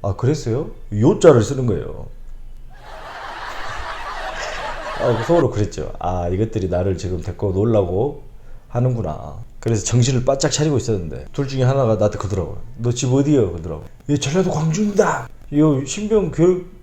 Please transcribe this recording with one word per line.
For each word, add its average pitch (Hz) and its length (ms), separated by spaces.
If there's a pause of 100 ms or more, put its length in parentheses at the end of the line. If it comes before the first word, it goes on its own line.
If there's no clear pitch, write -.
"아, 98 140
그랬어요?" 135 560 (200)
요자를 127 520
쓰는 123 240
거예요. 80 400 (3000)
아, 117 240
속으로 160 260
그랬죠. - 480
"아, 90 300
이것들이 95 400
나를 90 280
지금 87 240
데리고 98 300
놀라고 104 720 (460)
하는구나." 113 640 (240)
그래서 113 260
정신을 123 400
바짝 139 260
차리고 151 260
있었는데 82 540
둘 139 160
중에 131 160
하나가 127 320
나한테 104 220
그러더라고요. 95 400 (200)
"너 117 140
집 123 220
어디요?" 139 380
그러더라고요. 82 340 (240)
"예, 143 80
전라도 170 340
광주입니다." 190 760 (260)
"요 143 320
신병 208 460
교육 180 360 (160)